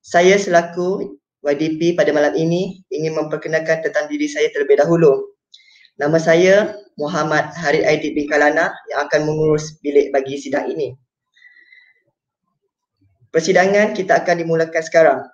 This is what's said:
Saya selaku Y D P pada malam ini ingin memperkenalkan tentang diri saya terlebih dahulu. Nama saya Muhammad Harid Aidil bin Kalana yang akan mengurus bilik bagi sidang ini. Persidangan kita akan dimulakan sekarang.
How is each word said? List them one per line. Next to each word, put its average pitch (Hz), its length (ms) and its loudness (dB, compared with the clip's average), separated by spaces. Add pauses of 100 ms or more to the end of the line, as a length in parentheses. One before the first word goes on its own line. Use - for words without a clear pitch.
Saya 185 400 4
selaku 180 800 -2 (240)
Y 147 80 0
D 156 240 -2
P 170 160 0
pada 151 240 0
malam 147 160 2
ini 165 560 -2
ingin 156 240 -6
memperkenalkan 156 720 -4
tentang 147 240 -4
diri 147 160 -4
saya 151 320 -2
terlebih 139 240 2
dahulu. 165 560 2 (640)
Nama 147 160 0
saya 175 560 4 (240)
Muhammad 156 560 -4
Harid 156 320 -2
Aidil 151 320 0
bin 147 160 -2
Kalana 151 400 2 (160)
yang 147 160 -4
akan 151 240 0
mengurus 156 560 -2
bilik 143 320 2
bagi 135 240 -4
sidang - 320 -6
ini. 135 240 -6 (2250)
Persidangan 190 640 2
kita 185 320 0
akan 170 240 -2
dimulakan 165 320 -2
sekarang. 156 400 2 (140)